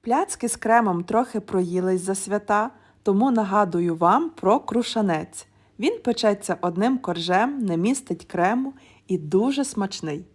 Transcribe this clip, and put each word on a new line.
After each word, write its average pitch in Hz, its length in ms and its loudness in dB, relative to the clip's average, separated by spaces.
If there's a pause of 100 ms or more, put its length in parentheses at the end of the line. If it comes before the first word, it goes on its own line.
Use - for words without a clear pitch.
Пляцки 254 400 0
з - 60 -2
кремом 220 480 2
трохи 220 360 -2
проїлись 180 640 -2
за 185 140 -4
свята, 208 540 -2 (340)
тому 214 280 4
нагадую 190 640 2
вам 214 340 4
про 214 300 2
крушанець. 214 880 -2 (320)
Він 403 240 -2
печеться 208 580 0
одним 202 360 0
коржем, 180 640 0
не 180 180 0
містить 196 480 -2
крему 240 480 0 (340)
і 185 100 -2
дуже 220 480 0
смачний. 185 680 -6